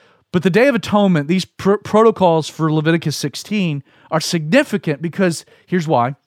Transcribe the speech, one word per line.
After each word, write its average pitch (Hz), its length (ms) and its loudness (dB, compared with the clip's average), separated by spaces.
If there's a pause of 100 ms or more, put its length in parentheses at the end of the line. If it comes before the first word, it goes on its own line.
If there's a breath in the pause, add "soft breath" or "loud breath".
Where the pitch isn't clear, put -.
(320 soft breath)
But 175 120 0
the 185 80 2
Day 226 160 4
of 262 80 2
Atonement, 190 520 0
these 180 180 -2
pr-, 196 320 -2
protocols 190 720 2
for 156 220 -2
Leviticus 156 460 0
sixteen 160 640 -4 (280 soft breath)
are 160 80 0
significant 170 840 -2
because, 175 420 -2 (220 soft breath)
here's 170 220 -2
why, 131 280 0 (120)